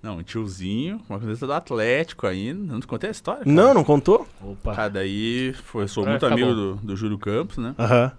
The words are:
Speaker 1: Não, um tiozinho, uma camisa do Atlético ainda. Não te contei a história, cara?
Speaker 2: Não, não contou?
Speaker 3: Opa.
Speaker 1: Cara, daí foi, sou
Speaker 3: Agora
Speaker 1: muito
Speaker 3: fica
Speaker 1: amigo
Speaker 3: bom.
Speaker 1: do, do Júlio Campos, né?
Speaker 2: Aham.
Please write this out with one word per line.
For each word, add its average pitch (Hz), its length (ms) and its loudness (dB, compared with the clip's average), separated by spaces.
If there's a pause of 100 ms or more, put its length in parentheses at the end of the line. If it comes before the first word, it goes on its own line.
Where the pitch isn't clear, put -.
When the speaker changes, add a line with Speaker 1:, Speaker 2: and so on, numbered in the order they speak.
Speaker 1:
Não, 104 140 -10
um 87 60 -10
tiozinho, 110 840 -6
uma 101 120 -8
camisa 117 260 -6
do 139 80 -4
Atlético 123 720 -2
ainda. 123 480 -6
Não 113 60 -6
te - 80 -12
contei 123 200 -6
a 220 40 -6
história, 254 320 -8
cara? 143 120 4
Speaker 2:
Não, 233 160 10
não 190 120 6
contou? 147 440 4 (140)
Speaker 3:
Opa. 101 320 -8
Speaker 1:
Cara, 107 160 -2
daí 107 640 -4 (100)
foi, 101 240 -6
sou 104 140 -4
Speaker 3:
Agora 104 120 0
Speaker 1:
muito 139 120 0
Speaker 3:
fica 120 80 4
Speaker 1:
amigo 123 160 2
Speaker 3:
bom. 117 60 2
Speaker 1:
do, 98 200 -4 (120)
do 98 80 -4
Júlio 104 240 -4
Campos, 110 400 -4
né? 120 180 -6
Speaker 2:
Aham. 120 420 4